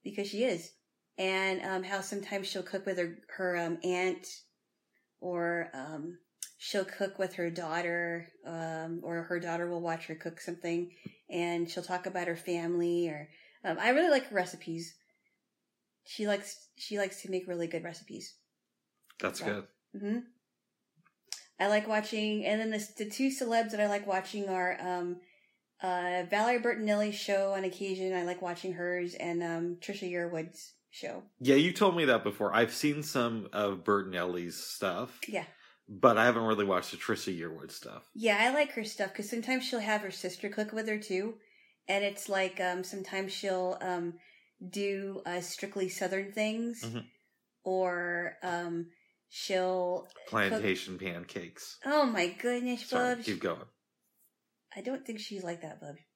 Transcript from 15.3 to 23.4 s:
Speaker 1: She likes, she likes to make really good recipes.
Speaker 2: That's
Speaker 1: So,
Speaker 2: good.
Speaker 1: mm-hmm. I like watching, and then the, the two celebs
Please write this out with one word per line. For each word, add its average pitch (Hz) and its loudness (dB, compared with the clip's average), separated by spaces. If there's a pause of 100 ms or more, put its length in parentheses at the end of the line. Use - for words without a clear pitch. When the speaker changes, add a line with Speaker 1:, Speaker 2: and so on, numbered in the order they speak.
Speaker 1:
She - -2
likes, 202 -2
she - -6
likes 190 -2
to - -8
make 180 0
really 170 -2
good 165 -4
recipes. - -12 (840)
Speaker 2:
That's 92 -2
Speaker 1:
So, - -6
Speaker 2:
good. 104 -4 (360)
Speaker 1:
mm-hmm. 214 0 (1400)
I 190 4
like 214 4
watching, 214 0
and 214 4
then 226 0
the, 214 -2 (160)
the 208 -6
two 269 2
celebs 226 2